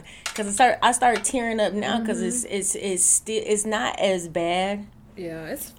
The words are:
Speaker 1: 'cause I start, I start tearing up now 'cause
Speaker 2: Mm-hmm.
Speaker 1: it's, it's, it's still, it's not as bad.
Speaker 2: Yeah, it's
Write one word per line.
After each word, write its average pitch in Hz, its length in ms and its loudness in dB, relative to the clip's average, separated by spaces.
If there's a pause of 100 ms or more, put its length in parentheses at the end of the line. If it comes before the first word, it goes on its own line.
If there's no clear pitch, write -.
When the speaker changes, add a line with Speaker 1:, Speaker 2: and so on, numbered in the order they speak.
(360)
Speaker 1:
'cause 208 120 -4
I 202 40 -4
start, 240 300 4
I 233 100 6
start 240 320 2
tearing 233 360 0
up 196 140 2
now 208 320 0
'cause 214 120 -2
Speaker 2:
Mm-hmm. 180 100 -2
Speaker 1:
it's, 240 180 -2
it's, 196 300 -2
it's 185 280 -2
still, - 420 2
it's 208 200 0
not 220 340 -2
as 185 280 2
bad. 185 580 -2 (300)
Speaker 2:
Yeah, 160 320 -10
it's 285 320 -10